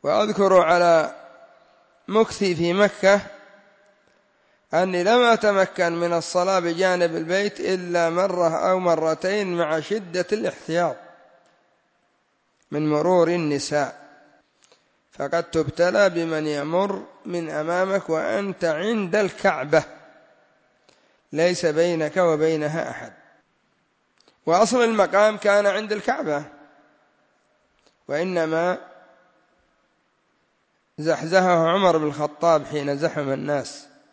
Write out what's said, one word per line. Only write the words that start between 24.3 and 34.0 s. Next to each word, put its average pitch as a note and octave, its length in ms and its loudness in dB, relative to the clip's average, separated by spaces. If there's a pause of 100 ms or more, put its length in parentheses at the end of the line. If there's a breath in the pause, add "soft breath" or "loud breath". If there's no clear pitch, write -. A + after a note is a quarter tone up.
وأصل A3 380 2
المقام G#3+ 540 2
كان G3+ 280 2
عند G#3 280 -2
الكعبة، D#3+ 520 -4 (1600)
وإنما E3 680 -2 (2250)
زحزحه E3 720 2
عمر F3+ 280 4
بن D3+ 100 0
الخطاب D3 580 0
حين C#3+ 320 -4
زحم D3 340 -4
الناس. C#3 560 -6 (260)